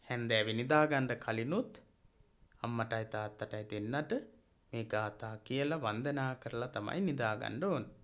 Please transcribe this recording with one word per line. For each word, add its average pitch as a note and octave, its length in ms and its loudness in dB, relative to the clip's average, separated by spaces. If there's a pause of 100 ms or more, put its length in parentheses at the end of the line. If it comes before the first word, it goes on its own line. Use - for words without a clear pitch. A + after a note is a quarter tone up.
හැන්දෑවේ A2+ 520 4
නිදාගන්න C#3+ 500 6 (140)
කලිනුත් B2+ 480 0 (880)
අම්මටයි A2+ 440 0
තාත්තටයි G#2+ 640 -6
දෙන්නට A2+ 420 -2 (640)
මේ A2+ 120 -2
ගාථා G#2+ 520 -2
කියලා C#3+ 460 0
වන්දනා C3 520 0
කරලා A#2+ 400 -6
තමයි G#2+ 260 -2
නිදාගන්න A#2 640 0
ඕන. D#3 220 2 (180)